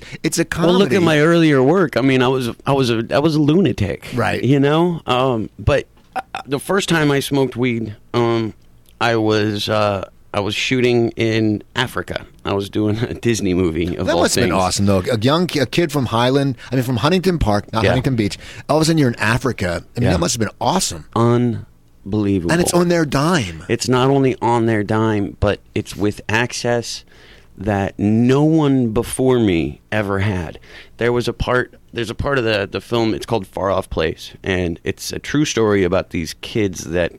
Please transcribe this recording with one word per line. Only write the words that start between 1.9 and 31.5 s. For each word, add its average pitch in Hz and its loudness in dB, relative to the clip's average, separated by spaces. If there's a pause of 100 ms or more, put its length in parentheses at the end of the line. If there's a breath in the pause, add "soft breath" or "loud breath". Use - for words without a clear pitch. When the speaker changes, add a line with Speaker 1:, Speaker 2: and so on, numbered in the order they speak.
Speaker 2:
I 117 0
mean, 131 4
I 123 4
was, 127 0 (160)
I 135 2
was 131 2
a, 113 0
I - 2
was 151 2
a 151 2
lunatic. 147 2
Speaker 1:
Right. 101 -2
Speaker 2:
You 139 4
know? 160 2
Um, 123 0
but, 135 0 (280)
uh, - -6 (240)
the 135 -4
first 190 -2
time 156 2
I 139 2
smoked 135 -2
weed, 113 -2 (180)
um, 117 0 (480)
I 117 0
was, 107 0
uh, 104 0 (260)
I 104 -2
was 101 -4
shooting 120 2
in 110 0 (120)
Africa. 98 -6 (180)
I - -2
was 98 -4
doing 107 0
a 117 -4
Disney 101 0
movie 85 0
of - -4
Speaker 1:
That 294 0
Speaker 2:
all - 2
Speaker 1:
must - 0
have - 2
been 90 0
Speaker 2:
things. 92 2
Speaker 1:
awesome, 92 0
though. 98 4 (120)
A 120 0
young 151 2
ki-, - -2
a 131 0
kid 170 -2
from 135 0
Highland, 127 0 (140 loud breath)
I 127 -2
mean, 131 0
from 123 -2
Huntington 170 0
Park, 104 -2
not 113 0
Speaker 2:
Yeah. 98 4
Speaker 1:
Huntington 127 0
Beach. 101 -2 (320 loud breath)
All 147 2
of 156 2
a - 0
sudden, 160 2
you're 139 4
in 117 0
Africa. 101 -2 (120)
I - -6
mean, 120 0
Speaker 2:
Yeah. 92 2
Speaker 1:
that 90 2
must 170 -2
have 117 -6
been 104 -4
awesome. 120 -2 (100)
Speaker 2:
Unbelievable. 107 0
Speaker 1:
And 170 2
it's - 0
on 175 4
their 170 2
dime. 135 -2
Speaker 2:
It's - -2
not 127 2
only 135 2
on 117 2
their 110 0
dime, 107 -2
but 101 0 (160)
it's - -8
with 101 -2
access 120 -2 (540 loud breath)
that 98 -2
no 120 2
one 143 2
before 123 0
me 82 0 (100)
ever 101 -2
had. 92 -4 (380 loud breath)
There 120 0
was 120 0
a 117 -4
part, - -2 (180)